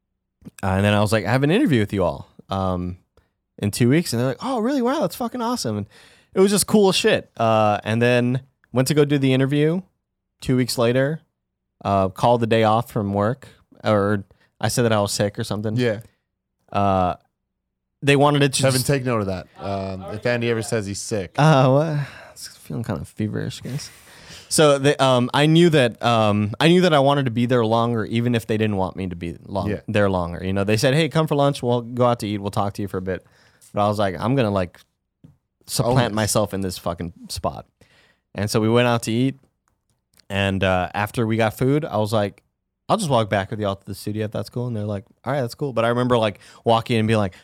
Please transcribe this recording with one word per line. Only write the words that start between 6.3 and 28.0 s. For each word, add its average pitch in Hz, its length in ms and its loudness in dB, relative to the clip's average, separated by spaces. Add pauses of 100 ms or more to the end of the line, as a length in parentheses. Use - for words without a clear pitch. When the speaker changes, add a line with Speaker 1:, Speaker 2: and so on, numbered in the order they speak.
Speaker 1:
it 190 80 2
was 196 100 4
just 202 160 0
cool 208 220 6
as 175 80 2
shit. 185 400 0
Uh, 110 480 2
and 113 160 -2
then 123 400 2 (320)
went 131 160 2
to - 60 2
go 151 100 4
do 143 120 2
the 135 160 2
interview 147 480 2 (600)
two 127 160 0
weeks 123 200 0
later, 131 440 0 (640)
uh, 98 240 2
called 120 320 2
the 113 60 0
day 113 160 2
off 110 280 2
from 101 220 -4
work, 104 340 -2 (360)
or 101 420 0 (340)
I 110 80 -2
said 120 160 0
that 113 80 2
I 107 80 2
was 101 140 0
sick 104 260 -2
or 113 60 -6
something. 107 320 -6
Speaker 2:
Yeah. 120 240 -2 (720)
Speaker 1:
Uh, 95 440 0 (840)
they 139 160 4
wanted 143 260 4
it 139 100 2
to - 100 -2
Speaker 2:
Kevin, 131 160 4
Speaker 1:
just 123 80 -4
Speaker 2:
take 139 180 0
note 120 160 0
of 98 60 -4
that. 92 200 -6 (100)
Um, 95 440 -8 (120)
if 107 120 -8
Andy 120 240 0
ever 113 120 -2
says 110 240 -4
he's 98 140 -8
sick. 98 380 -6
Speaker 1:
Uh, 139 320 6
what? 147 380 0 (260)
It's - 140 -18 (100)
feeling 127 260 -10
kind 82 160 -6
of 80 80 -12
feverish, 110 540 -8
guys. - 280 -10 (600)
So 147 300 4
they, 143 180 2
um, 127 360 2
I 143 120 2
knew 165 240 6
that, 127 340 2
um, 107 560 2
I 147 80 4
knew 180 140 4
that 175 120 4
I 147 60 6
wanted 139 260 2
to 123 60 -2
be 120 140 0
there 120 200 2
longer, 117 400 0